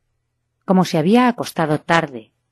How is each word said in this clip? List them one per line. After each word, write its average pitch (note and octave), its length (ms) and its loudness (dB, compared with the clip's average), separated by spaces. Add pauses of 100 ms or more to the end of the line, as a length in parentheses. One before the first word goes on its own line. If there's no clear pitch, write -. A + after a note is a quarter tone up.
(640)
Como F#3 220 2
se - 120 -4
había G#3+ 300 2
acostado D#3 540 -4
tarde, D#3 500 -4 (200)